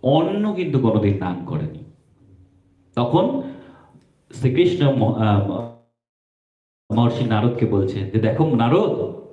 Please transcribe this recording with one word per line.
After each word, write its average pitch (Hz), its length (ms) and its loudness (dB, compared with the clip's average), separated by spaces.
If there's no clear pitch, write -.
অন্ন 190 520 0
কিন্তু 151 240 -2
কোনোদিন 104 400 2
দান 90 260 -6
করেনি। 78 340 -8
তখন 139 480 0
শ্রীকৃষ্ণ 147 600 2
ম-, 110 200 0
আহ, 104 380 2
মহর্ষি 120 300 2
নারদকে 110 420 0
বলছেন 98 460 -2
যে, 107 60 2
"দেখো 123 380 2
নারদ 139 560 0